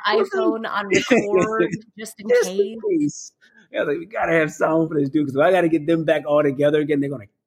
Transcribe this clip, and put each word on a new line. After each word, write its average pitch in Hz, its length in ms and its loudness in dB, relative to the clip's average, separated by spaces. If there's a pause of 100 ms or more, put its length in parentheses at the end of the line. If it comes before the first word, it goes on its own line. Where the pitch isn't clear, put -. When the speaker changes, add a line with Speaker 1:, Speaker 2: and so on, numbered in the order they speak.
Speaker 1:
iPhone 226 640 0
on 202 160 -6
Speaker 2:
<laughs> - 20 -10
Speaker 1:
record 208 800 2 (300)
just 220 220 -16
in 202 80 -12
Speaker 2:
Just 494 220 2
in - 60 -6
Speaker 1:
case. 403 440 -4
Speaker 2:
case. - 320 -6 (400)
Yeah, 208 120 -4
like, 160 140 -2
"We 170 80 -12
gotta 196 260 -4
have 160 200 2
sound 160 360 0
for 160 100 -2
this 143 120 0
dude, 151 180 0
'cause 127 80 -6
if 139 60 2
I 175 100 4
gotta 175 160 4
get 156 180 0
them 165 180 0
back 151 220 0
all 147 160 4
together 147 380 2
again, 147 200 0
they're 139 100 -2
gonna 131 160 -10 (200)